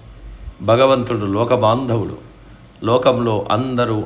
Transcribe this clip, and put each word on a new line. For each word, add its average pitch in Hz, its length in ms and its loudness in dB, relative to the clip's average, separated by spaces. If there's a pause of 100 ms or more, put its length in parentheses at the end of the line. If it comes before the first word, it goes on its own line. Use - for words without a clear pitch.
(640)
భగవంతుడు 120 640 2
లోకబాంధవుడు. 110 920 0 (680)
లోకంలో 117 680 0
అందరూ 117 540 -2